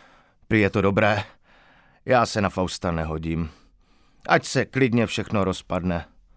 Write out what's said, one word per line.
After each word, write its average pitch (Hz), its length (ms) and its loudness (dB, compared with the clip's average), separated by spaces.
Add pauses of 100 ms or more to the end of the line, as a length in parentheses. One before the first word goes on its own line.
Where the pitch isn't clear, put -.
(480)
Prý 110 140 4
je 98 80 4
to 104 120 0
dobré. 101 420 2 (840)
Já 123 200 4
se 107 160 -2
na 95 80 0
Fausta 92 420 -2
nehodím. 80 600 -4 (760)
Ať 165 180 2
se 120 200 -2
klidně 120 420 2
všechno 104 360 -2
rozpadne. 90 640 -4 (320)